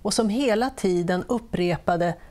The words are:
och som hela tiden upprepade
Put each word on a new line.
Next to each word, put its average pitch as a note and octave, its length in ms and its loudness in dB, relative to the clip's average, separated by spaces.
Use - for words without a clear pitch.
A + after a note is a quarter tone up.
och G3+ 120 -2
som A3 160 2
hela A#3+ 400 2
tiden F3+ 580 0
upprepade F3 840 -2